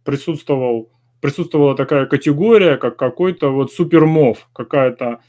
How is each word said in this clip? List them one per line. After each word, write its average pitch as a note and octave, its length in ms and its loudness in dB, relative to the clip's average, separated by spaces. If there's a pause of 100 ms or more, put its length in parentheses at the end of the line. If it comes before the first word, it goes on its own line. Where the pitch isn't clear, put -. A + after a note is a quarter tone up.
присутствовал, C3+ 880 -4 (280)
присутствовала D3 560 0
такая C3+ 300 -2
категория, D#3 720 2
как A#2+ 180 -4
какой-то D3+ 540 -2
вот C3+ 240 -2
супермов, D#3+ 800 2
какая-то, B2 760 -2